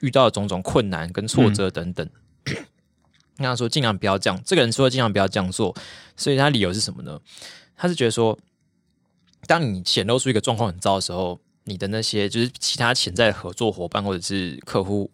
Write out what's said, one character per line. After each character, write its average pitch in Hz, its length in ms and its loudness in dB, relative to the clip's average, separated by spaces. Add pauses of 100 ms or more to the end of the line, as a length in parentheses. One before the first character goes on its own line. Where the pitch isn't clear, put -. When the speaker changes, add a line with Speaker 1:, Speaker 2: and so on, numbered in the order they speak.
Speaker 1:
遇 135 100 -2
到 131 140 6
的 113 60 6
种 104 160 -4
种 92 160 -4
困 110 280 0
难 85 220 -4
跟 101 140 -6
挫 120 240 4
折 101 200 0
等 85 220 -6
等。 80 160 -8 (380)
Speaker 2:
嗯。 - 100 -6 (420)
Speaker 1:
<clears throat> - 400 -20
那 135 100 -2
他 120 80 -2
说 117 120 0
尽 147 120 -2
量 110 160 2
不 104 100 -2
要 98 120 4
这 101 120 0
样， 92 140 -2
这 190 100 0
个 160 80 8
人 117 80 4
说 131 180 4
尽 127 100 -2
量 117 140 2
不 101 60 0
要 98 80 4
这 101 140 -2
样 92 100 -2
做， 95 240 -2 (420)
所 143 160 0
以 135 40 2
他 143 140 4
理 123 100 2
由 90 120 2
是 107 80 -2
什 95 120 -4
么 - 100 -14
呢？ 76 160 -12 (580)
他 180 120 -2
是 175 60 -2
觉 131 100 0
得 113 60 4
说， 113 280 2 (1080)
当 170 160 4 (120)
你 92 100 -6
显 101 220 0
露 120 120 2
出 131 100 -4
一 127 40 4
个 107 80 2
状 117 160 0
况 110 140 0
很 87 80 -10
糟 98 180 2
的 92 40 0
时 90 100 -4
候， 90 280 -4 (260)
你 101 120 -10
的 98 120 -6
那 110 140 -4
些 104 260 0
就 113 120 -2
是 123 180 0
其 - 200 -4
他 120 140 4
潜 90 220 -2
在 110 140 4
的 101 40 2
合 90 200 -8
作 110 200 -2
伙 87 160 -6
伴 101 160 -2
或 98 100 -2
者 87 60 -4
是 92 440 -6
客 98 200 -2
户 101 300 -2